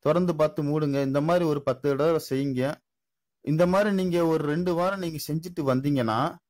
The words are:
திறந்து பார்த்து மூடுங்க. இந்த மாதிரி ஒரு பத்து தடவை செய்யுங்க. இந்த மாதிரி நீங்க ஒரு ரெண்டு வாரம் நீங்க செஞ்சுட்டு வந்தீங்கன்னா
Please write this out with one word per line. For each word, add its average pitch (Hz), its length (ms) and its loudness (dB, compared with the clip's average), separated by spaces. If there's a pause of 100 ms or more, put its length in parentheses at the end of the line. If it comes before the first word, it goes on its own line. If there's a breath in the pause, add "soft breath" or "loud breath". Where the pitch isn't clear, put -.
திறந்து 170 300 2
பார்த்து 156 280 0
மூடுங்க. 147 400 0
இந்த 139 180 0
மாதிரி 170 240 0
ஒரு 147 180 0
பத்து 127 260 -4
தடவை 151 340 2
செய்யுங்க. 135 400 -2 (840)
இந்த 156 220 2
மாதிரி 196 260 4
நீங்க 185 340 0
ஒரு 160 180 2
ரெண்டு 170 300 0
வாரம் 185 280 -2
நீங்க 160 180 -6
செஞ்சுட்டு 160 440 -6
வந்தீங்கன்னா 131 540 2 (320)